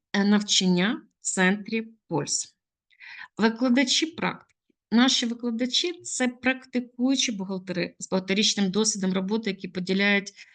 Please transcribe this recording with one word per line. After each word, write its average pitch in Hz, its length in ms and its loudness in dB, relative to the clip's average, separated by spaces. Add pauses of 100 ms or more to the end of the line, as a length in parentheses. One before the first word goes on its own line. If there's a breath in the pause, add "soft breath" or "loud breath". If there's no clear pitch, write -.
(140)
е, 202 100 2
навчання 202 760 2 (200)
в - 40 -20
центрі 208 640 0 (200)
Пульс. - 480 -4 (800 loud breath)
Викладачі 247 680 2
практики. - 460 -8 (400)
Наші 247 340 4
викладачі — 240 680 -2 (100)
це - 240 -2
практикуючі 254 1040 -2
бухгалтери 185 680 -6
з - 100 -12
багаторічним 190 640 0
досвідом 196 420 0
роботи, 202 360 -2
які 190 180 -8
поділяють, 196 680 0 (220 loud breath)